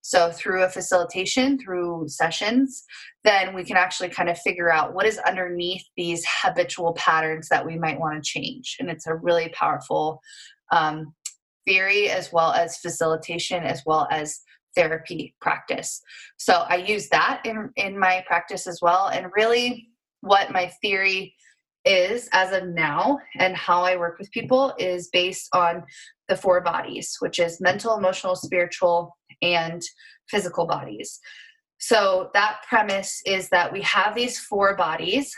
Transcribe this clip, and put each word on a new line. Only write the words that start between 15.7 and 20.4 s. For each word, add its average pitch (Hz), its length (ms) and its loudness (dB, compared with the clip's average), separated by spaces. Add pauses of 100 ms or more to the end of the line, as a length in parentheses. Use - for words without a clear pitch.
So - 300 4
I 180 100 2
use 202 320 -2
that 190 340 2
in, 220 320 -8
in 196 240 -4
my 185 260 2
practice 175 400 -2
as 175 160 -8
well. 196 280 4
And - 260 -4
really 240 540 2 (320)
what 196 300 4